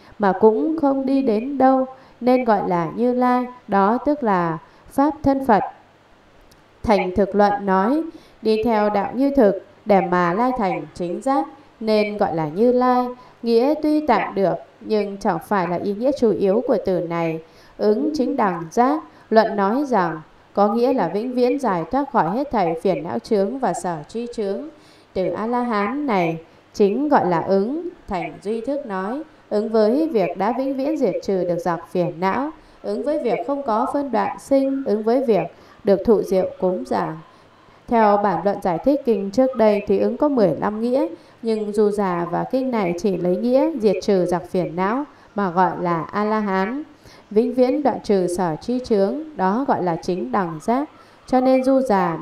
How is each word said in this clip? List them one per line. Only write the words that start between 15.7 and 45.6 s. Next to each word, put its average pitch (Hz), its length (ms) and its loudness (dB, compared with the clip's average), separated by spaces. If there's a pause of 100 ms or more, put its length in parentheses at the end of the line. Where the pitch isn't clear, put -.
ý 202 160 -4
nghĩa 247 260 0
chủ 220 120 4
yếu 196 360 2
của 220 180 2
từ 185 140 0
này. 165 400 -4 (380)
Ứng 214 360 0
chính 269 240 -2
đẳng 180 340 0
giác, 269 320 0 (260)
Luận 208 260 4
nói 208 320 0
rằng, 175 340 0 (320)
có 202 140 2
nghĩa 240 260 0
là 202 140 0
vĩnh 214 260 -4
viễn 254 260 0
giải 190 320 -2
thoát 269 200 -2
khỏi 170 180 2
hết 269 220 -4
thảy 170 300 0
phiền 160 220 0
não 220 160 -6
chướng 214 400 -2
và 208 140 -2
sở 175 240 -6 (100)
truy 233 280 -8
chướng. 208 260 -4 (520)
Từ 180 180 -2
A-la-hán 233 760 -2
này, 175 320 0 (360)
chính 220 360 2
gọi 240 180 4
là 170 140 2
ứng, 254 480 0 (180)
Thành 165 340 -6
Duy 226 200 -6
Thức 277 240 -6
nói, 208 360 -6 (280)
ứng 214 200 -2
với 226 420 2
việc 190 260 0
đã 202 200 -2
vĩnh 269 200 -4
viễn 285 200 -2
diệt 214 260 0
trừ 190 200 -2
được 170 160 -2
giặc 170 300 -4
phiền 170 300 -4
não, 226 300 -2 (320)
ứng 214 220 -6
với 294 200 -2
việc 214 240 -2
không 277 160 -4
có 226 300 -2
phân 285 180 -4
đoạn 202 280 -2
sinh, 269 460 0
ứng 214 180 0
với 247 200 2
việc 202 240 2 (360)
được 196 220 4
thụ 214 160 4
diệu 185 280 0 (100)
cúng 190 280 -2
dường. 170 300 -4 (680)
Theo 214 300 4
bản 196 260 0
luận 196 180 0
giải 175 160 0
thích 277 280 2
kinh 196 260 0
trước 262 240 2
đây 208 320 4
thì 196 120 2
ứng 214 180 0
có 294 100 2
mười 220 320 2
lăm 214 220 -4
nghĩa, 254 260 0 (340)
nhưng 214 320 -2
Du 208 180 4
Già 180 400 -2
và 170 200 0
kinh 262 200 0
này 196 280 0
chỉ 190 180 0
lấy 180 200 0
nghĩa 262 420 2
diệt 208 220 2
trừ 185 240 2
giặc 175 180 -2
phiền 160 320 -4
não 208 280 -2 (320)
mà 202 140 -2
gọi 175 220 2 (100)